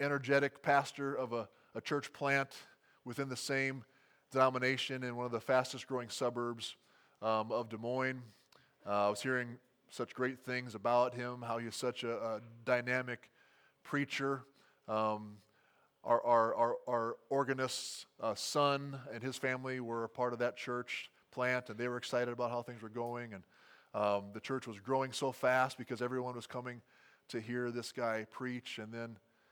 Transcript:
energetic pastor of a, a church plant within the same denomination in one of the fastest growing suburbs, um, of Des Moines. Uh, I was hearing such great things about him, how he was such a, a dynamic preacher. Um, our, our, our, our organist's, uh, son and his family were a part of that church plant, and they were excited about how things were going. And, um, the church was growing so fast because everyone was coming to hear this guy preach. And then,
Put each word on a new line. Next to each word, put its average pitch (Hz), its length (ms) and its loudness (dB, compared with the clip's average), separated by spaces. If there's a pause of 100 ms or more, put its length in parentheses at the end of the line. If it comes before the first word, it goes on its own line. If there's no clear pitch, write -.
energetic 139 600 2
pastor 139 540 2
of 127 160 -2
a, 113 160 -2 (260)
a 113 60 -4
church 143 320 -4
plant 139 380 2 (560)
within 131 240 -4
the 127 80 -6
same 135 480 -2 (460)
denomination 131 720 4
in 123 120 -4
one 123 100 -4
of 120 60 -4
the 113 80 0
fastest 127 480 2
growing 123 220 -4
suburbs, 120 680 -2 (460)
um, 110 300 2
of 113 180 -2
Des 110 80 -8
Moines. 127 440 -2 (600)
Uh, 101 240 4
I - 40 6
was 104 100 -2
hearing 123 380 -2 (300)
such - 260 -6
great 127 240 -2
things 123 340 -6
about 123 400 4
him, 123 300 -6
how 117 160 -2
he 117 60 -6
was 110 100 -8
such 123 280 -2
a, 117 140 -2
a 110 240 -4 (240)
dynamic 123 640 0 (540)
preacher. 139 600 0 (440)
Um, 107 500 0 (680)
our, 117 220 6
our, 113 300 8
our, 117 200 4 (120)
our 117 280 0 (140)
organist's, 131 800 0 (120)
uh, 117 140 0
son 139 640 2 (160)
and 117 80 -8
his 127 160 -6
family 131 420 -2
were 117 240 -4
a 110 60 -4
part 123 240 -2
of 113 60 -6
that 120 180 0
church - 540 -6 (180)
plant, 127 400 0
and 107 80 -10
they 120 100 -2
were 123 100 -2
excited 120 340 0
about 120 180 -2
how 120 140 -4
things 120 180 -12
were 113 80 -12
going. 120 440 -6
And, 92 100 -12 (500)
um, 101 300 4 (100)
the 113 60 -8
church 131 260 -4
was 104 140 -10
growing 131 320 0
so 131 200 0
fast 127 460 2
because 120 240 -6
everyone 123 340 -2
was 117 120 -12
coming 123 340 -8 (460)
to 117 120 -4
hear 120 300 -2
this 117 220 -4
guy 110 400 0
preach. 123 480 -8
And 110 120 -8
then, 117 280 -8 (320)